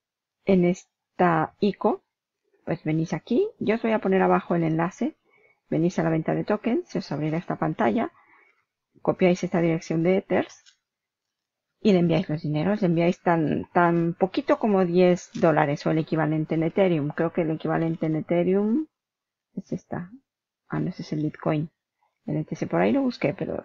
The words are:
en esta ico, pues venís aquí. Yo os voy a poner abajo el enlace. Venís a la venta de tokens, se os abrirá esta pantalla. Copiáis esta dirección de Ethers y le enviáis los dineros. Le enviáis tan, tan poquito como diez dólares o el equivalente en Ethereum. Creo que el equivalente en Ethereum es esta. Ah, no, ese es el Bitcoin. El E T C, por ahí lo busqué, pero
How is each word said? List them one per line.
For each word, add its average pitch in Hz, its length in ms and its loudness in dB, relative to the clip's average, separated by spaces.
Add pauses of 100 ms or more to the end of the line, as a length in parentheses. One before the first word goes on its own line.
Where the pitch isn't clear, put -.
(460)
en 185 200 4
esta - 920 0
ico, 208 440 0 (640)
pues - 180 -6
venís 160 300 -2
aquí. 247 340 0 (120)
Yo 196 160 0
os 226 60 -4
voy 226 100 -2
a 214 80 0
poner 190 220 2
abajo 180 340 2
el 170 80 0
enlace. 165 520 -2 (540)
Venís 165 300 0
a 165 40 0
la 165 60 0
venta 160 240 0
de 160 100 -2
tokens, 233 440 -2
se - 120 -8
os - 120 -10
abrirá 151 260 -4
esta 165 200 -6
pantalla. 214 540 -2 (880)
Copiáis 180 420 0
esta 180 160 -2
dirección 165 440 0
de 185 140 2
Ethers - 460 -4 (1160)
y 214 120 4
le 180 60 6
enviáis 170 300 2
los 151 140 -4
dineros. 160 380 -2
Le 190 60 2
enviáis 170 340 2
tan, 160 520 0
tan 170 400 4
poquito - 460 0
como 196 260 2
diez 180 480 2
dólares 151 520 2
o 165 60 0
el 156 60 2
equivalente 156 580 -2
en 160 80 0
Ethereum. 165 460 0
Creo 165 240 -2
que 185 80 -2
el 160 100 -2
equivalente 160 540 -2
en 156 100 0
Ethereum 190 720 0 (680)
es - 180 -12
esta. 180 380 -10 (580)
Ah, 156 100 -6
no, 151 100 -4
ese - 120 -10
es - 100 -12
el 156 120 -4
Bitcoin. 156 460 -4 (560)
El 156 120 -4
E 156 80 -2
T - 100 -10
C, - 120 -6
por 165 140 0
ahí 196 100 2
lo 269 100 0
busqué, 240 320 -2
pero - 320 -8